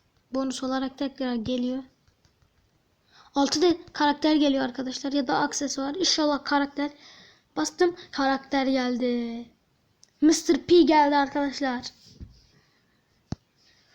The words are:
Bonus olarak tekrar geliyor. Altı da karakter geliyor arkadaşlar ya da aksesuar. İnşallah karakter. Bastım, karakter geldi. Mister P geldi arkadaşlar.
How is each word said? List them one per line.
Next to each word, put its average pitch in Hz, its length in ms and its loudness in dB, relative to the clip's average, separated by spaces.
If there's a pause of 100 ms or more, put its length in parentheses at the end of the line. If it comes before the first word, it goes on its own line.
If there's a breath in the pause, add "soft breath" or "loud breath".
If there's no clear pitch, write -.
(340)
Bonus 269 280 -4
olarak 262 360 -6
tekrar 262 360 -6
geliyor. 247 480 -4 (1500 soft breath)
Altı 277 280 0
da 349 140 4 (160)
karakter 302 440 2
geliyor 277 280 2
arkadaşlar 254 480 -8
ya 277 140 -2
da 277 120 0
aksesuar. 285 560 -4
İnşallah 302 500 0
karakter. 285 460 -2 (680 loud breath)
Bastım, 349 400 0 (140 loud breath)
karakter 269 560 -2
geldi. 240 800 -2 (760)
Mister 302 460 2
P 349 160 8
geldi 294 340 4
arkadaşlar. 269 680 -2 (2000 soft breath)